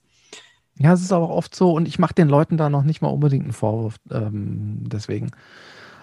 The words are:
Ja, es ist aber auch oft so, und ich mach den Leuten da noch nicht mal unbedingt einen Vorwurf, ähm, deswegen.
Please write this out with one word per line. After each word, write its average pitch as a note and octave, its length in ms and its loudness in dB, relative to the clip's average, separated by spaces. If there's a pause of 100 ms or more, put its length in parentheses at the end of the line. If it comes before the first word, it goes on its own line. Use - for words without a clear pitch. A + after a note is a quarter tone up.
(760)
Ja, D3+ 160 6
es F3+ 100 2
ist F#3 100 -2
aber E3+ 140 2
auch E3 100 -6
oft - 180 -6
so, F3+ 180 2
und D#3+ 160 0
ich D3 100 -6
mach F3 140 0
den E3 160 4
Leuten D3 280 2
da D3+ 140 0
noch C#3+ 140 0
nicht D#3 180 0
mal - 60 0
unbedingt C#3 360 0
einen - 80 -6
Vorwurf, A2 440 -4 (140)
ähm, G#2+ 760 -6
deswegen. A2 440 -6 (720)